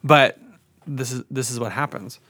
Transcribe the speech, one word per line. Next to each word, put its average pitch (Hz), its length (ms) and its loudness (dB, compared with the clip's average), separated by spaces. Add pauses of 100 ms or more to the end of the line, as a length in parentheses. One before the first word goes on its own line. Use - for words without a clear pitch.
But 139 360 6 (480)
this 131 260 -6
is, 123 180 -8
this 131 200 -4
is 120 100 -8
what 110 120 -6
happens. 127 460 -6 (120)